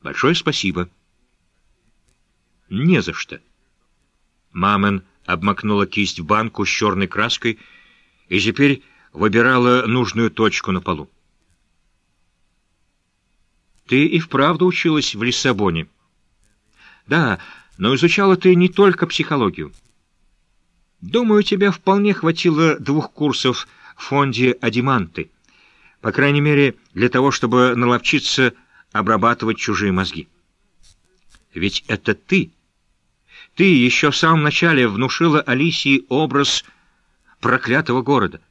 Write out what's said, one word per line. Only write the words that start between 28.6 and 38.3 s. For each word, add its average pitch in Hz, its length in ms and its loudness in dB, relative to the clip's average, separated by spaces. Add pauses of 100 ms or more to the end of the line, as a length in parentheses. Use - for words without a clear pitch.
обрабатывать 110 680 0
чужие 104 340 -2
мозги. 92 360 -4 (1300)
Ведь 98 340 -6
это 98 280 -4
ты. - 360 -2 (1040)
Ты 180 80 0
ещё 147 460 2
в 139 80 -4
самом 160 240 2
начале 147 460 2
внушила 139 540 0
Алисии 139 680 -2
образ 139 560 -2 (760)
проклятого 127 600 -2
города. 113 500 -2